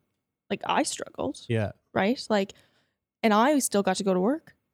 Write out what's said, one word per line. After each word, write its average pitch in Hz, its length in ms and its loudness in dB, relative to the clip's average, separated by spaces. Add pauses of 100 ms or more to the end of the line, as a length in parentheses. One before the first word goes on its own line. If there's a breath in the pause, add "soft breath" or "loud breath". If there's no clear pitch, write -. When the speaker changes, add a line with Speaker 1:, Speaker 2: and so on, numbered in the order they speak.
(500)
Speaker 1:
like, - 160 -6
I 190 160 0
struggled. - 640 -6
Speaker 2:
Yeah. 113 240 -2 (220)
Speaker 1:
Right? 214 260 0 (100)
Like, 202 240 -2 (680 soft breath)
and 226 120 4
I 262 260 4
still 202 220 0
got 190 160 0
to 196 60 -6
go 190 100 2
to 180 60 2
work. 262 340 -2 (200)